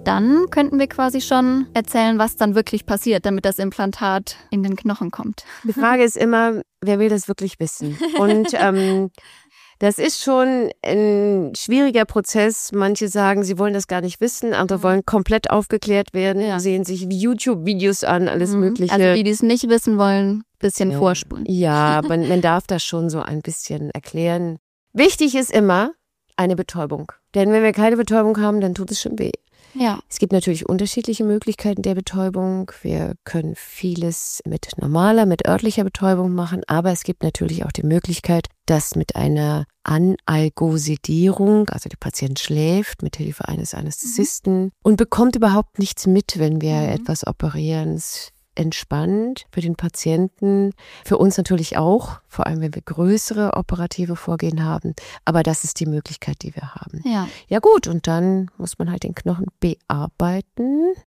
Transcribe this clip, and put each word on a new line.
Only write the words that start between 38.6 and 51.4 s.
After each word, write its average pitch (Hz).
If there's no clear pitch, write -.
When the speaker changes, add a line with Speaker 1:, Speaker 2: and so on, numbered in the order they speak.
Speaker 2:
das 156
mit 160
einer 151
Analgosidierung, 160
also -
der -
Patient 135
schläft 160
mit -
Hilfe 151
eines 160
Anästhesisten 190
Speaker 1:
Mhm. 190
Speaker 2:
und 214
bekommt 233
überhaupt 214
nichts -
mit, 190
wenn 156
wir 156
Speaker 1:
Mhm. 151
Speaker 2:
etwas -
operieren. 156
Es 160
ist -
entspannt 175
für 180
den 170
Patienten, 190
für -
uns 190
natürlich 175